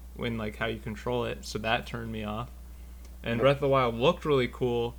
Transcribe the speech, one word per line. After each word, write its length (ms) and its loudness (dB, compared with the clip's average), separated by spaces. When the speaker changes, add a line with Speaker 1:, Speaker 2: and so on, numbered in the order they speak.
Speaker 1:
when, 220 -2
like, 200 -4
how 80 2
you 140 0
control 460 -2
it, 200 -6
so 140 -4
that 260 2
turned 260 -6
me 120 -4
off. 260 -4
And 140 0
Speaker 2:
Yep. 60 0
Speaker 1:
Breath 140 8
of 40 -10
the 80 4
Wild 260 4
looked 300 2
really 220 4
cool, 520 0